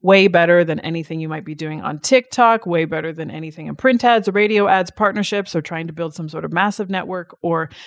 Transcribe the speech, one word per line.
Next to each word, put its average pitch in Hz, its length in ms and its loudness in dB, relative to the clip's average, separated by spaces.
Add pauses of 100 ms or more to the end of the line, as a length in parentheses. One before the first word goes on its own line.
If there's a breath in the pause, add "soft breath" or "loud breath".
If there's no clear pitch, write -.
way 196 260 6
better 175 360 6
than 160 160 -4
anything 160 400 -6
you 160 80 -6
might 156 160 -8
be 156 100 -10
doing 156 260 -10
on 151 180 -8
TikTok, 233 680 2
way 170 180 0
better 160 280 -6
than 156 180 -10
anything 156 380 -12
in 147 80 -10
print 254 280 2
ads, 233 240 4
radio 208 400 2
ads, 190 220 2
partnerships, 202 640 -2
or 160 60 -2
trying 165 240 -8
to 165 60 -10
build 160 220 -8
some 156 140 -10
sort 156 160 -10
of 156 80 -6
massive 196 380 -2
network 180 520 -8
or 165 280 -2 (160 loud breath)